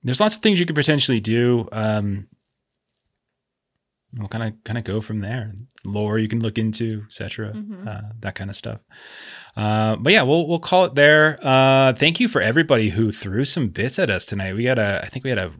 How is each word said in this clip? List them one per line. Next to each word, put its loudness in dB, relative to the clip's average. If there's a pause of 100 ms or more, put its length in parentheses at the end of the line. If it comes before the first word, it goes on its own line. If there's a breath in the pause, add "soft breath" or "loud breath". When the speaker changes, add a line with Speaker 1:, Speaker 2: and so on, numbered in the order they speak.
Speaker 1:
there's 0
lots 2
of -16
things 4
you 2
could -4
potentially 2
do. 2
Um, -2 (1900)
we'll -8
kinda, -6 (100)
kinda -6
go -4
from -6
there. -6 (300)
Lore -2
you 0
can -2
look -2
into, -4
et -16
cetera, -8
Speaker 2:
Mm-hmm. -12
Speaker 1:
uh, -10 (180)
that -8
kinda -10
stuff. -10 (760 loud breath)
Uh, 0
but 2
yeah, 6
we'll, 2
we'll -2
call 2
it -6
there. 6
Uh, 4
thank 2
you 2
for 0
everybody 2
who 0
threw -4
some -2
bits -4
at 2
us -2
tonight. -6
We -2
got 2
a, 0
I -12
think -12
we -4
had 0
a, -6